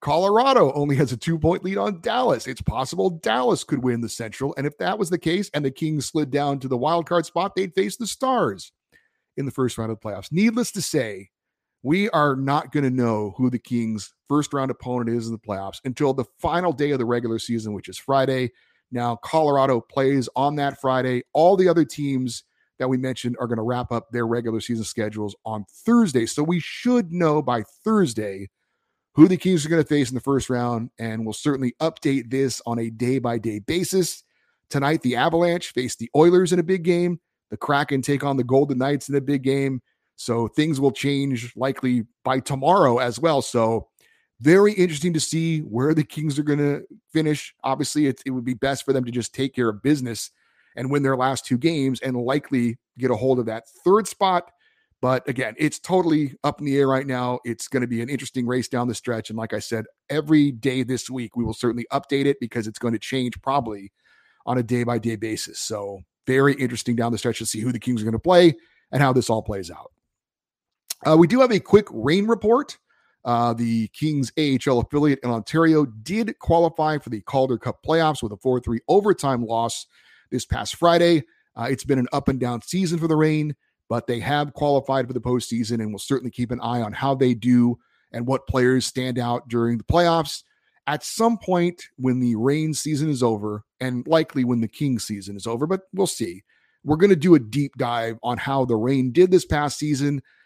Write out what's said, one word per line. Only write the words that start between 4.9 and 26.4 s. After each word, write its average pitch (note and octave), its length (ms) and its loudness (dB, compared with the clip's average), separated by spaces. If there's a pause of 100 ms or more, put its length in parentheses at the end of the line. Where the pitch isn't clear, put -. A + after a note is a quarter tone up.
was F#3 100 -4
the F3 80 -2
case F#3 360 -2
and D3 100 -2
the C3+ 80 -2
Kings D#3 360 -4
slid D3+ 220 -4
down C#3+ 300 -2
to C3 80 -8
the B2+ 100 -2
wild D#3 300 0
card E3+ 180 0
spot, F#3 300 -4
they'd F#3 180 -4
face G3 220 -2
the A#3 100 -8
Stars G3 680 -2 (640)
in C#3+ 80 -4
the B2+ 60 -6
first B2+ 260 -2
round A2+ 140 -4
of A2 80 -10
the - 60 -12
playoffs. G2+ 260 -10
Needless A3 420 0
to G3+ 80 -6
say, G#2+ 480 -4 (540)
we F#3+ 260 2
are D3 260 2
not C#3 380 -2
gonna C#3+ 160 2
know A2+ 480 0
who B2+ 120 2
the B2 100 -4
Kings' A2+ 540 -4 (140)
first C#3+ 260 0
round C3+ 180 -2
opponent A#2+ 440 -4
is A2+ 120 -4
in A#2 40 -6
the A2 80 -8
playoffs G2 460 -10
until C3+ 280 0
the C3 120 -4 (140)
final E3+ 340 0
day C#3+ 180 0
of C3+ 80 0
the A#2+ 60 -2
regular A#2 340 -2
season, A2 340 -6
which G2 140 -12
is F#2 100 -14
Friday. C3 540 0 (400)
Now, A#2+ 240 -2
Colorado C#3 640 2
plays C3+ 560 0
on C#3+ 220 0
that C#3+ 240 -4
Friday. B2+ 500 0
All F3 240 6
the F#3 140 6
other E3 160 4
teams C3+ 580 -4 (360)
that B2+ 100 -2
we C3 80 0
mentioned B2 420 -4
are B2 80 -4
gonna A2+ 160 -4
wrap B2 280 -4
up A#2 200 -6
their A#2 160 -2
regular A#2 320 -2
season A2+ 240 -4
schedules G#2+ 520 -6 (100)
on A2 240 -8
Thursday. G3 560 2
So C#3+ 180 -2